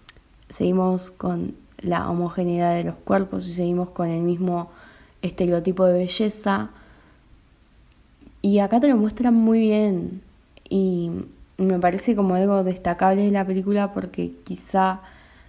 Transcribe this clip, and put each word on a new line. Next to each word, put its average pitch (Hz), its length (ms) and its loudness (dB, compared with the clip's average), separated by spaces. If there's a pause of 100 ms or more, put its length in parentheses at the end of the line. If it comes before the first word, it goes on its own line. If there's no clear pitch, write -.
(500)
seguimos 185 600 0
con 175 460 -6 (240)
la 175 300 -4
homogeneidad 175 680 -2
de 175 80 -2
los 170 120 -6
cuerpos 190 520 -2
y 170 60 -10
seguimos 175 360 -2
con 175 200 -4
el 165 120 -2
mismo 175 480 -2 (520)
estereotipo 175 640 0
de 180 140 6
belleza. 208 680 -2 (1700)
Y 202 180 2
acá 202 200 2
te 285 80 4
lo 262 100 4
muestran 220 360 2
muy 226 280 4
bien 196 600 0 (480)
y 180 420 0 (460)
me 190 220 2
parece 185 360 2
como 190 200 2
algo 196 280 2
destacable 185 600 0
de 202 80 2
la 196 140 0
película 196 480 -2
porque 180 400 -6 (100)
quizá 190 580 -2 (480)